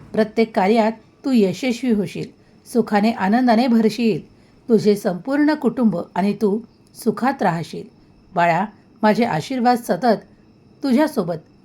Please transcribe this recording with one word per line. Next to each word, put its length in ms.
प्रत्येक 440
कार्यात 360
तू 100
यशस्वी 560
होशील, 360
सुखाने 380
आनंदाने 560
भरशील. 640
तुझे 280
संपूर्ण 580
कुटुंब 420
आणि 180
तू 280
सुखात 480
राहशील. 420
बाळा, 300
माझे 220
आशीर्वाद 540
सतत 380
तुझ्यासोबत 520